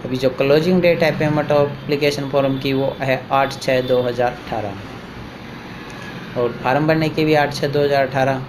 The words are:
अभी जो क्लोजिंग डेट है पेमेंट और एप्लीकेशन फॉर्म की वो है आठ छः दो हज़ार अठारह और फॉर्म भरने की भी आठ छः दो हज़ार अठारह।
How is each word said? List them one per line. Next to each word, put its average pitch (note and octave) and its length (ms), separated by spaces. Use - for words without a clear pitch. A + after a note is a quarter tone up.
अभी B2+ 120
जो B2+ 160
क्लोजिंग D#3 500
डेट E3+ 200
है C#3+ 160
पेमेंट D3+ 340
और C#3+ 140
एप्लीकेशन C#3+ 640
फॉर्म C3+ 280
की C3+ 160
वो C3+ 260
है C3 220
आठ C3+ 220
छः B2+ 280
दो B2 200
हज़ार A#2+ 320
अठारह G#2 380
और A#2+ 220
फॉर्म C#3 320
भरने D#3+ 220
की D#3 160
भी D#3 120
आठ C#3+ 180
छः D3 140
दो C#3+ 120
हज़ार C#3 260
अठारह। C3+ 420